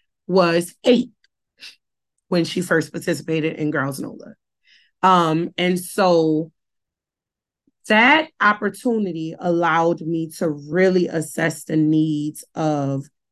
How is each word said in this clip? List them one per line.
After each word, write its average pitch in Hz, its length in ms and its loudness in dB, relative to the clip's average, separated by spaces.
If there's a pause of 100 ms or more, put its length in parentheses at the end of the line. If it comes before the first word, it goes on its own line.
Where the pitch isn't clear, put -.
(280)
was 175 560 0
eight 254 260 2 (1200)
when 175 180 2
she 175 160 -4
first 165 300 0
participated 160 640 -4
in 151 160 -4
Girls 139 280 -4
nola. - 360 -14 (640)
Um, 175 560 4
and 180 220 0
so 165 720 0 (1400)
that 262 420 4 (100)
opportunity 202 1000 -2
allowed 170 600 2
me 160 380 -4
to 180 100 -2
really 170 600 0
assess 156 580 -4
the 160 100 -4
needs 156 720 0 (100)
of 143 480 -2 (280)